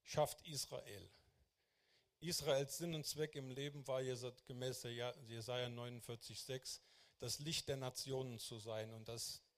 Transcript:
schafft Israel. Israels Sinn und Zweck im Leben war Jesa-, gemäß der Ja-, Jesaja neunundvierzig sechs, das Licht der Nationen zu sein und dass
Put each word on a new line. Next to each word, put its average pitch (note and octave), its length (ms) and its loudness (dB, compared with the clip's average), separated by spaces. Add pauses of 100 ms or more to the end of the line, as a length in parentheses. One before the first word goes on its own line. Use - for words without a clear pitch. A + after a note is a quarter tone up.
schafft - 460 4
Israel. A#2+ 600 -6 (1120)
Israels C#3+ 560 6
Sinn E3 180 0
und D3 100 -2
Zweck D3+ 300 0
im C3 140 -4
Leben C#3 380 -4
war C3 140 4
Jesa-, B2 320 0 (120)
gemäß B2+ 360 -2
der A#2+ 120 -4
Ja-, A#2+ 220 0 (120)
Jesaja A#2+ 420 0
neunundvierzig A#2+ 720 -6
sechs, - 400 -4 (380)
das B2 200 0
Licht D3 280 0
der C#3 100 2
Nationen C3 640 0
zu - 180 -4
sein A2 360 -2
und A2 140 -8
dass - 360 -4 (140)